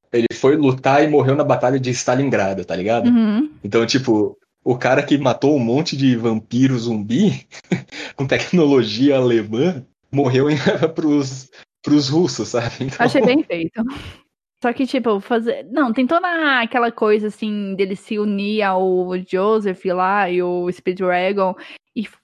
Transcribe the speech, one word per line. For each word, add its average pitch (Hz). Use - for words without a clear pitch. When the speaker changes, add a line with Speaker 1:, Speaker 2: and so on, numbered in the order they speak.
Speaker 1:
ele 117
foi 147
lutar 139
e 156
morreu 139
na 147
Batalha 131
de 127
Stalingrado, 113
tá 87
ligado? 110
Speaker 2:
Uhum. 226
Speaker 1:
Então, 113
tipo, 110
o 127
cara 135
que 147
matou 135
um 139
monte 135
de 131
vampiro 120
zumbi 117
<laughs> -
com 135
tecnologia 135
alemã 123
morreu 131
em, 151
<laughs> 165
pros, 147
pros 147
russos, 156
sabe? 117
Então 135
Speaker 2:
Achei 254
bem 262
feito. 170
Só 240
que, 254
tipo, 226
fazer, 226
não, 262
tem 254
toda 330
aquela 233
coisa, 214
assim, 208
dele 190
se -
unir 208
ao 185
Joseph 202
lá 185
e 180
o 180
Speedwagon 185
e, 208